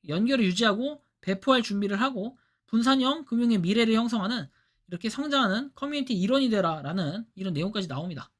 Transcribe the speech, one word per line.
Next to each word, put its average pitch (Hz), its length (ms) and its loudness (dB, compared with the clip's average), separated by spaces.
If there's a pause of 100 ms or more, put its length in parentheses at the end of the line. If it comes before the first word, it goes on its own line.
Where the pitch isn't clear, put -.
연결을 226 340 2
유지하고 220 580 0 (200)
배포할 233 420 2
준비를 202 380 -2
하고 247 360 -4 (300)
분산형 262 580 2
금융의 233 340 2
미래를 220 340 4
형성하는 220 540 0 (400)
이렇게 180 200 -8
성장하는 269 680 0
커뮤니티 277 400 -4
일원이 247 340 2
되라라는 170 880 -2
이런 190 180 -6
내용까지 190 340 -4
나옵니다. 143 520 -8